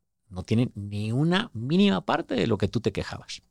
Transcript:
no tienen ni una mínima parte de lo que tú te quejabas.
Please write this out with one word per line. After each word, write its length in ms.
no 140
tienen 320
ni 360
una 420
mínima 520
parte 300
de 120
lo 100
que 100
tú 140
te 100
quejabas. 600